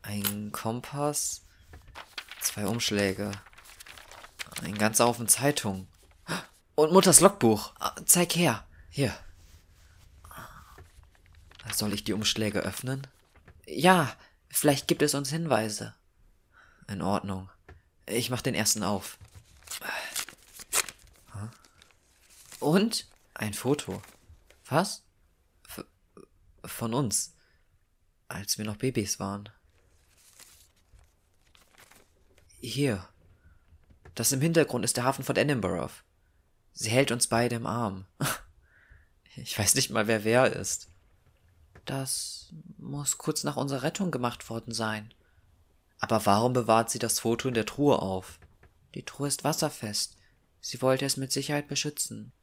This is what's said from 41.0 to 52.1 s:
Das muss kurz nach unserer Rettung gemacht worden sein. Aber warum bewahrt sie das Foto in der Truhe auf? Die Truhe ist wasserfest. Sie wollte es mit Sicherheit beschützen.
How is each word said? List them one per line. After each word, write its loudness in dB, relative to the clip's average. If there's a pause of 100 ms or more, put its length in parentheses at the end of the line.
Das -6 (240)
muss -4
kurz -2
nach -2
unserer -2
Rettung -2
gemacht -4
worden -8
sein. -4 (840)
Aber 0
warum 6
bewahrt 4
sie -4
das 0
Foto 0
in -2
der 0
Truhe 4
auf? -6 (560)
Die -10
Truhe -6
ist -2
wasserfest. -2 (440)
Sie -8
wollte 2
es 0
mit -6
Sicherheit -2
beschützen. -6 (100)